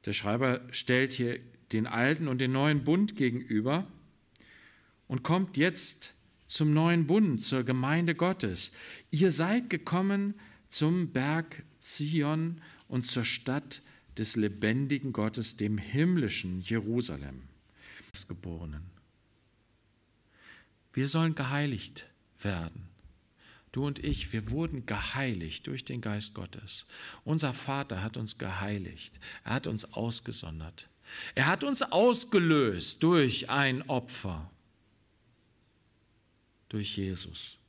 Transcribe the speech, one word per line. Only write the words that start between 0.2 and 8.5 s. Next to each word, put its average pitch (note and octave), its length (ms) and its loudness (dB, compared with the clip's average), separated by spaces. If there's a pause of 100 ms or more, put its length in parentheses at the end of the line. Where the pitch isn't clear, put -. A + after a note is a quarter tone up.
stellt C3+ 420 2
hier A#2+ 260 -2 (320)
den A2 160 0
alten D3 400 2
und B2+ 120 0
den B2+ 120 2
neuen C#3+ 320 4
Bund F#3 320 2
gegenüber B2+ 720 0 (1200)
und B2+ 160 -4
kommt F#3 320 0
jetzt - 580 0 (320)
zum D3+ 280 2
neuen E3 340 4
Bund, E3+ 320 6
zur C3 240 2
Gemeinde C#3+ 520 2
Gottes. E3 580 0 (380)